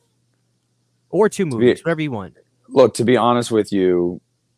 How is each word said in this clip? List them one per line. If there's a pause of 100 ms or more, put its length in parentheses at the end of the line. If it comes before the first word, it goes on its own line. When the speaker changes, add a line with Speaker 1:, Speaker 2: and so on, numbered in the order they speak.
(1080)
Speaker 1:
Or
two
Speaker 2:
To
be
Speaker 1:
movies,
whatever
you
want. (320)
Speaker 2:
Look,
to
be
honest
with
you, (360)